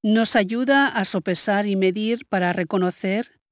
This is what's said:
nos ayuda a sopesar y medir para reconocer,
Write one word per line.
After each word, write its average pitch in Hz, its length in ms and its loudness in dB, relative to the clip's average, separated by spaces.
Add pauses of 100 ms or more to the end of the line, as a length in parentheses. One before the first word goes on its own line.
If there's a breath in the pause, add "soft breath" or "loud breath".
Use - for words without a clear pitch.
nos 220 320 2
ayuda 247 540 2
a 202 160 -2
sopesar 196 600 -2
y 196 120 -2
medir 214 480 -2
para 180 260 -2
reconocer, 185 880 -4 (120)